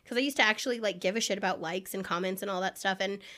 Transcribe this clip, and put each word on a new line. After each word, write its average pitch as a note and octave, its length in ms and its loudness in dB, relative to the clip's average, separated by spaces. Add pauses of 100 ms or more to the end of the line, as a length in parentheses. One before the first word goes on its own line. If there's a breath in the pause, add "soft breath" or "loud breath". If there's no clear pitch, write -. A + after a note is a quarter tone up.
'cause A#3 120 -6
I B3+ 60 2
used C#4 160 0
to B3+ 40 6
actually, A3+ 380 2
like, G3+ 200 0
give F#3+ 140 2
a A3+ 60 0
shit G#3 180 2
about G3+ 220 0
likes F3+ 340 -4
and F#3+ 100 -2
comments F#3 380 0
and G3+ 80 -2
all F#3 120 0
that F#3+ 160 -2
stuff. F#3+ 220 0
And G3 180 0 (200 loud breath)